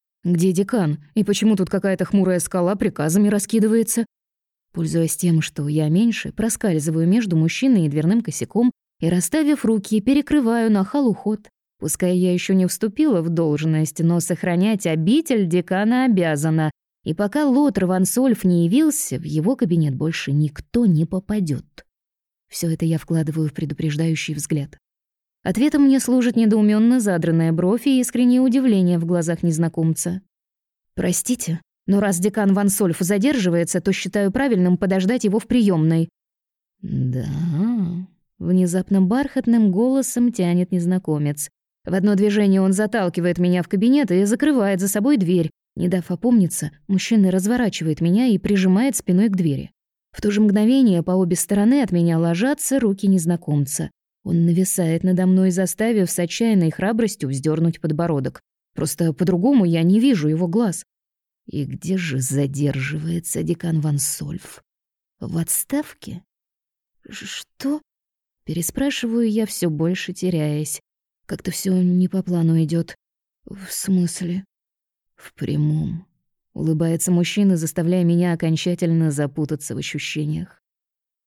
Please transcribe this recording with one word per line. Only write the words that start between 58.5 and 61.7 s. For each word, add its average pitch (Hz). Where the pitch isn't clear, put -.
Просто -
по-другому 185
я 165
не 190
вижу 220
его 165
глаз. 202
И 143
где 185